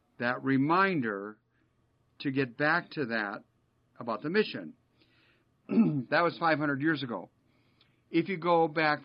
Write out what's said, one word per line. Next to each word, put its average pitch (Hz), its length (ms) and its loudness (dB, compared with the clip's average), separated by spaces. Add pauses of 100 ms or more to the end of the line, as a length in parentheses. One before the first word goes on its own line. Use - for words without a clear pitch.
(180)
that 127 260 -4
reminder 135 920 0 (840)
to 143 100 -4
get 131 260 -2
back 165 340 0
to 147 160 -4
that 110 360 -6 (560)
about 117 240 -6
the 147 60 -6
mission. 135 440 -2 (960)
<clears throat> 160 400 4
That 160 140 2
was 170 160 0
five 160 180 2
hundred 143 240 -2
years 151 220 0
ago. 107 260 -8 (800)
If 165 200 0
you 190 80 -4
go 165 300 4
back 151 380 0